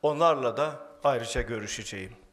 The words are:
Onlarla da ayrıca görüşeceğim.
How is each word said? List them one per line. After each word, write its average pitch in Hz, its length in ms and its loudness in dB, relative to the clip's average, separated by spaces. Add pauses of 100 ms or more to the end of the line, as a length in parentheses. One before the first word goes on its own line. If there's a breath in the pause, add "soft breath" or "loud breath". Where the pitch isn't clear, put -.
Onlarla 147 540 4
da 147 380 -4 (100)
ayrıca 131 380 2
görüşeceğim. 104 720 -8 (160)